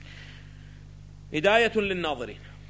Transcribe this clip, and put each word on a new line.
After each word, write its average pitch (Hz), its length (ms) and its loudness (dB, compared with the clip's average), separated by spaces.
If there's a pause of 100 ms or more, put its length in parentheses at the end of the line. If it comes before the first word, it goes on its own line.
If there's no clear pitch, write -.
(1400)
هداية 208 420 6
للناظرين. 160 600 0 (320)